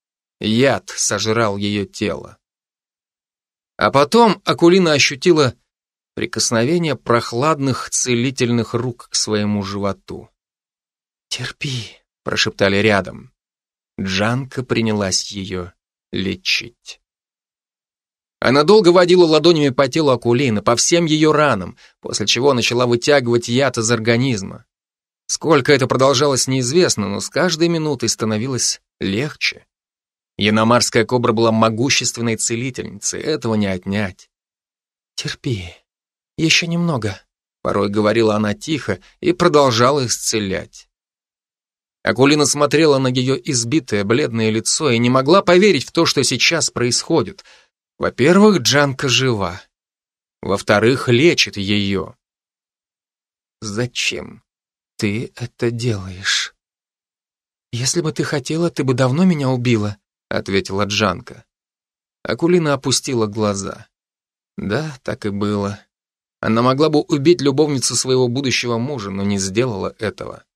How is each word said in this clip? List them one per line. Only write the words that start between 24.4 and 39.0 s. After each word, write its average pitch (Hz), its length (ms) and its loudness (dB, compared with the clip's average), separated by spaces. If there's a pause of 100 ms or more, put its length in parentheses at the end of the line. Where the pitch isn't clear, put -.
Сколько 147 440 2
это 131 160 4
продолжалось, 135 600 2
неизвестно, 131 600 0
но 101 140 -4
с - 80 -10
каждой 170 400 0
минутой 151 400 -2
становилось 110 720 -4 (180)
легче. - 640 -4 (760)
Яномарская 110 640 2
кобра 120 300 0
была 113 180 2
могущественной 113 880 0
целительницей, 117 800 -6
этого 127 360 -2
не 104 120 0
отнять. 98 640 -6 (880)
«Терпи, 107 600 -8 (640)
еще 160 300 0
немного», 160 540 -2 (400)
порой 101 280 -2
говорила 107 480 2
она 104 160 0
тихо 123 460 -6 (200)